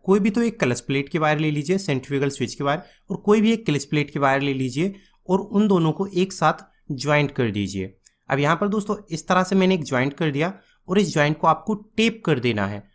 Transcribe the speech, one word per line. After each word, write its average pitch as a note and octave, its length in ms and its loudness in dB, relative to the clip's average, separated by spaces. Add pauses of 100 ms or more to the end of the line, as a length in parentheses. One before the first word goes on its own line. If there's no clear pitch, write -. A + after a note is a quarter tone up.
कोई G3 160 4
भी G#3 100 0
तो A#3+ 120 0
एक A#3 180 -2
क्लच B2 220 0
प्लेट C#3 260 -4
की E3+ 100 -4
वायर D3+ 200 2
ले D#3 120 0
लीजिए, D3+ 280 -2
सेंट्रीफ्यूगल C#3 520 -2
स्विच C3 240 -6
की C#3+ 100 -6
वायर, D3 180 -2 (280)
और G3 80 -6
कोई G#3 220 4
भी A3 120 4
एक A3+ 140 -2
क्लच D3 180 0
प्लेट D3 260 -2
की D#3 80 -6
वायर C#3 240 2
ले C#3 120 0
लीजिए C3+ 400 -4 (340)
और F#3+ 120 2
उन G3+ 280 0
दोनों E3+ 240 4
को G3 160 -4
एक F#3+ 240 -2
साथ E3 320 0 (280)
ज्वाइंट C#3+ 380 0
कर A#2+ 220 -2
दीजिए। F#2+ 420 -4 (360)
अब C3+ 80 0
यहाँ D3 180 2
पर G#3 120 -2
दोस्तों G3+ 280 -2 (140)
इस D#3+ 180 -8
तरह F#3 140 4
से F#3 140 0
मैंने F#3+ 180 4
एक D#3+ 100 -2
ज्वाइंट C3 300 0
कर D#3+ 160 -2
दिया D3+ 220 -2 (360)
और F3+ 100 0
इस F3 140 2
ज्वाइंट D3+ 260 2
को - 80 0
आपको D#3+ 280 0 (220)
टेप A3+ 300 2
कर D3+ 140 2
देना A2 260 0
है। G2+ 160 -6 (120)